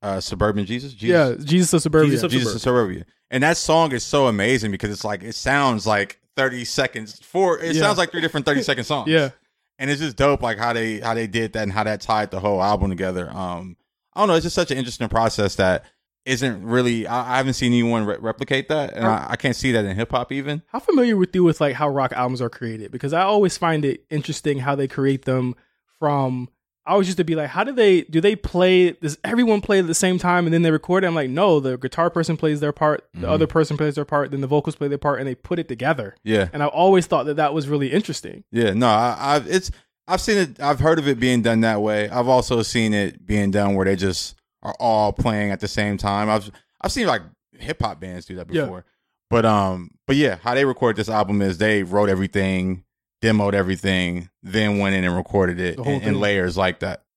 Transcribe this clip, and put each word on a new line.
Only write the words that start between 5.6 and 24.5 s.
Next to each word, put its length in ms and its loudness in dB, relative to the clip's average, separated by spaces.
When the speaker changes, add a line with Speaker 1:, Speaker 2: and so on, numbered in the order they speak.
Speaker 1:
like 360 -2
thirty 260 -2
seconds, 560 -6
four, 400 0
it 160 -4
Speaker 2:
Yeah. 60 2
Speaker 1:
sounds 160 2
like 140 0
three 100 -4
different 240 -2
thirty-second 400 0
songs. 240 -4
Speaker 2:
Yeah. 220 2
Speaker 1:
And 120 -2
it's 100 -2
just 160 -6
dope, 240 2
like, 160 -4
how 160 -2
they, 280 -2
how 120 -4
they 140 -4
did 260 -4
that 80 -4
and 100 -4
how 120 -2
that 180 -4
tied 300 -2
the 80 -6
whole 240 0
album 260 2
together. 400 -4
Um, 480 -10
I 60 0
don't 60 4
know, 60 4
it's 100 4
just 120 -4
such 160 0
an 80 -4
interesting 280 -6
process 500 0
that 280 2
isn't 380 -2
really, 420 0
I, 300 -4
I 20 2
haven't 160 0
seen 200 2
anyone 300 2
re-, 160 -4
replicate 500 -4
that, 260 -2
and 100 -4
Speaker 2:
Are 60 4
Speaker 1:
I, 220 -2
I 20 -6
can't 200 -2
see 180 0
that 120 2
in 100 -4
hip 140 -4
hop 220 -4
even. 380 -6
Speaker 2:
How 100 -8
familiar 360 2
with 200 0
you 80 4
with, 180 4
like, 140 0
how 140 0
rock 240 -2
albums 280 -2
are 80 -2
created? 420 -10
Because 220 -6
I 80 2
always 340 2
find 300 0
it 240 -2
interesting 480 -2